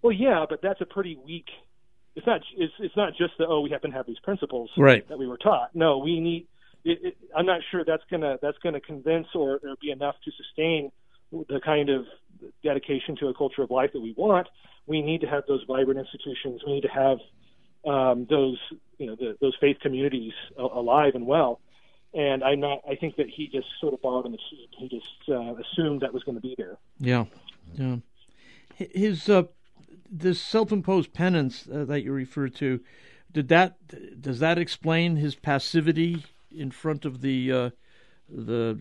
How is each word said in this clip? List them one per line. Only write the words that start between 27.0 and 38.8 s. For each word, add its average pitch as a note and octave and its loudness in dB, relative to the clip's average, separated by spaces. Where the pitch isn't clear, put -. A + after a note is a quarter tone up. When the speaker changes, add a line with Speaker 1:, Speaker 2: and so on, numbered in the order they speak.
Speaker 2:
yeah. B2+ -2
H-, D#3+ -8
his, G3 0
uh, F#3+ 8
this F3 0
self-imposed G3 0
penance, E3+ 0
uh, D3 -6
that C#3+ -2
you C#3 -6
refer C3+ -4
to, C3 -2
did C#3+ -2
that, - 2
does C3 -4
that D#3+ 4
explain E3 0
his D3 0
passivity D#3+ 0
in C#3 -8
front D3+ -6
of C3 -6
the, C3 0
uh, B2 0
the A2+ -2